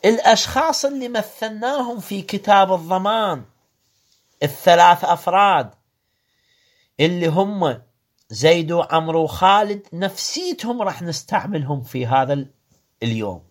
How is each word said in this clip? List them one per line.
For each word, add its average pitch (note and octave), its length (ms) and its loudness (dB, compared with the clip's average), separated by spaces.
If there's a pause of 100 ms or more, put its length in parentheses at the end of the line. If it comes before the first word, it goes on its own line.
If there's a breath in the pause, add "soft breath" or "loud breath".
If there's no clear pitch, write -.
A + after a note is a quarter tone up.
الأشخاص A#3 800 2
اللي C4+ 240 -4
مثلناهم A#3 920 -6
في G3 220 -10
كتاب G3 500 2
الضمان F#3 720 -2 (1000)
الثلاث F3 640 4
أفراد F3 680 2 (1300)
اللي E3+ 260 2
هم F3 560 -2 (480)
زيد D#3 420 2
وعمرو D#3+ 500 0
وخالد، G3+ 720 2
نفسيتهم A3+ 920 -6
راح G3 200 -6
نستعملهم D3+ 800 -6
في B2 240 -6
هذا C3 260 2
ال-، C#3 180 -6 (520)
اليوم. G#2+ 480 -6